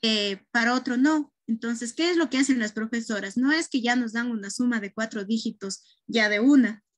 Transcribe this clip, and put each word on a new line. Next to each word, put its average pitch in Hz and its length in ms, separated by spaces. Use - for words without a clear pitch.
eh, 208 400
para 233 220
otro 254 240
no. 302 360
Entonces, 233 460
¿qué 339 180
es 349 60
lo 330 120
que 262 100
hacen 269 200
las 214 140
profesoras? 220 640
No 262 160
es 320 160
que 262 120
ya 240 140
nos 240 160
dan 233 200
una 208 180
suma 240 320
de 196 100
cuatro 220 320
dígitos 208 580
ya 214 200
de 208 140
una 240 420